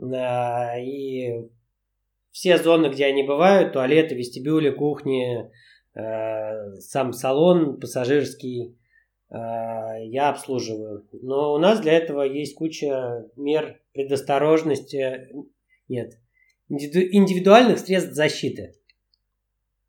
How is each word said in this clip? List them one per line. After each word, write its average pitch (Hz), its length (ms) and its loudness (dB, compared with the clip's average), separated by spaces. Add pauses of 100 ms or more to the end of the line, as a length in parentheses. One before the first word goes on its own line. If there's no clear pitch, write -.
А, 123 760 -4
и 127 720 -6 (840)
все 180 260 4
зоны, 160 300 4
где 135 180 0
они 139 160 2
бывают, 165 500 4
туалеты, 143 420 2
вестибюли, 131 560 -2
кухни, 131 800 -4 (440)
э, 110 840 -6
сам 131 320 -4
салон 147 640 2
пассажирский, 123 1000 -4 (540)
э, - 40 -14 (720)
я 135 240 0
обслуживаю. 110 840 -8
Но 139 420 -2
у 147 40 0
нас 196 220 4
для 156 120 2
этого 160 300 2
есть 139 320 -4
куча 131 720 -4 (100)
мер 147 440 -2 (120)
предосторожности, 139 1400 0 (600)
нет, 117 300 -8 (500)
индивиду-, 147 480 -2
индивидуальных 196 640 6
средств 180 340 -2
защиты, 147 600 -2 (1160)